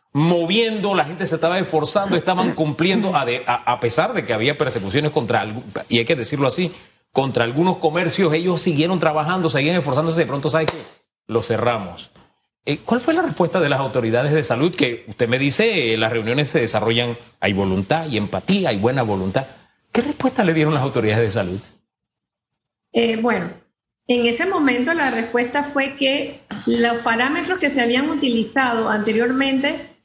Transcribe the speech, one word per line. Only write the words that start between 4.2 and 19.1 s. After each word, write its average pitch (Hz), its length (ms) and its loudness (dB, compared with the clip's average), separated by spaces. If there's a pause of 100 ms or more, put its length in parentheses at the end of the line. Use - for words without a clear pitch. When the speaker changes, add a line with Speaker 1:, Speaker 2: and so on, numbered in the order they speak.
Speaker 1:
que 113 100 -2
había 131 240 0
persecuciones 123 520 -2
contra 117 300 0
algu-, 107 240 -8 (240)
y 117 100 4
hay 117 60 2
que 160 120 0
decirlo 139 300 -2
así, 165 240 -2 (420)
contra 131 320 2
algunos 156 320 0
comercios, 165 560 0
ellos 170 280 0
siguieron 170 380 2
trabajando, 160 500 0
seguían 151 280 2
esforzándose, 160 440 0
de 147 60 2
pronto, 139 240 -2
¿sabe 160 160 0
qué? - 100 -2 (500)
Lo 110 160 -2
cerramos. 107 680 -2 (540)
Eh, 147 140 -2
¿cuál 240 220 0
fue 320 120 0
la 339 100 2
respuesta 185 380 0
de 151 80 2
las 135 120 0
autoridades 120 520 0
de 156 100 2
salud? 139 320 0
Que 120 340 -2
usted 113 200 -2
me 123 100 2
dice, 143 540 0
eh, 110 60 0
las 110 140 0
reuniones 117 360 0
se 147 120 0
desarrollan, 117 560 0 (240)
hay 101 120 0
voluntad 98 560 0
y 127 80 -2
empatía, 117 540 0
hay 104 80 0
buena 123 240 2
voluntad. 98 440 -2 (440)